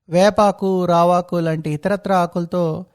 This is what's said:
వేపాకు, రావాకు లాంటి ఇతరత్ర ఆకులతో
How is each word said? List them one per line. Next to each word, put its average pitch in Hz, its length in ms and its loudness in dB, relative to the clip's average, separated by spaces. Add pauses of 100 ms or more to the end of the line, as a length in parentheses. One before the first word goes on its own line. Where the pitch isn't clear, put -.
వేపాకు, 190 760 2
రావాకు 175 520 2
లాంటి 160 340 -4
ఇతరత్ర 196 420 -2
ఆకులతో 175 720 -2 (100)